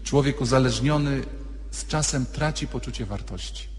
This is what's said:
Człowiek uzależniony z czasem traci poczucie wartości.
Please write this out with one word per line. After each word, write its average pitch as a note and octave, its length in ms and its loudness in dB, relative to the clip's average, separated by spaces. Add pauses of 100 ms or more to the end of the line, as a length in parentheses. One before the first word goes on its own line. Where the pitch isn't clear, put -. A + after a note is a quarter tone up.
Człowiek C#3 380 4
uzależniony C3 800 4 (500)
z - 140 -8
czasem D3 400 0
traci D3+ 420 -2
poczucie A#2+ 380 -4
wartości. - 600 -6 (120)